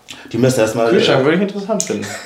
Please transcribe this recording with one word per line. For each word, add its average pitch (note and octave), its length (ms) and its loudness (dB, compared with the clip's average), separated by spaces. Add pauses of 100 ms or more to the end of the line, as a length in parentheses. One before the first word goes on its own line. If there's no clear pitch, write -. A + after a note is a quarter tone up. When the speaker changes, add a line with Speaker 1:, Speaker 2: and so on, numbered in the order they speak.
(320)
Speaker 1:
Die A2+ 60 -6
müssen B2+ 220 2
erstmal A2+ 300 2
Speaker 2:
Kühlschrank C#3 340 4
würde D#3+ 140 2
ich G3+ 60 0
interessant G3+ 380 -4
finden. - 240 -6 (200)